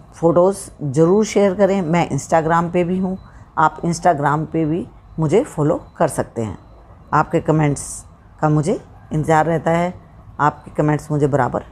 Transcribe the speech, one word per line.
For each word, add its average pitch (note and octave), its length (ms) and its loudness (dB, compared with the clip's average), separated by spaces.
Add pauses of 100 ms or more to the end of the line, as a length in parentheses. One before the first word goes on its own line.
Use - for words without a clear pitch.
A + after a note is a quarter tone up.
(120)
photos F3 580 2 (140)
ज़रूर E3 420 2
share G3+ 300 2
करें। G3 280 2
मैं E3 260 0
Instagram E3 640 0
पे F3+ 100 2
भी F3+ 140 -2
हूँ, F#3+ 200 -4 (400)
आप D#3 240 0
Instagram D#3 640 0
पे D#3+ 180 -2
भी D#3 200 -4 (340)
मुझे D#3+ 260 2
फॉलो D#3 360 -2 (160)
कर E3 120 2
सकते - 320 -6
हैं। G#2+ 160 -6 (560)
आपके D#3 280 0
comments D#3 640 -2 (360)
का D3+ 80 2
मुझे D3+ 300 0 (340)
इंतज़ार D#3 320 2
रहता E3 260 0
है, F3 220 0 (460)
आपके - 340 -2
comments D3+ 380 -2
मुझे D3 160 2
बराबर C3 440 -2